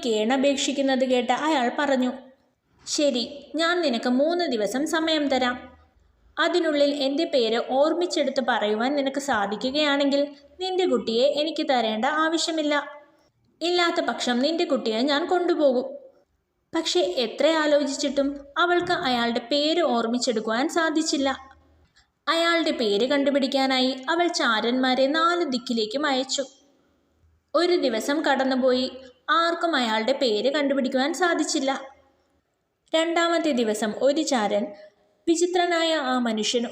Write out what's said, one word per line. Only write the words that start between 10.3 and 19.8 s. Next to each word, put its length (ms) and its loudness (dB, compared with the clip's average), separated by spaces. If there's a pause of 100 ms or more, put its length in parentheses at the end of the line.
നിന്റെ 260 0
കുട്ടിയെ 400 0
എനിക്ക് 440 -2
തരേണ്ട 340 0
ആവശ്യമില്ല. 840 0 (720)
ഇല്ലാത്ത 380 2
പക്ഷം 380 -2
നിന്റെ 260 0
കുട്ടിയെ 360 -2
ഞാൻ 260 0
കൊണ്ടുപോകും." 720 2 (800)
പക്ഷെ 240 0
എത്ര 460 0
ആലോചിച്ചിട്ടും 920 0 (180)
അവൾക്ക് 340 2
അയാളുടെ 480 0 (100)
പേര് 320 2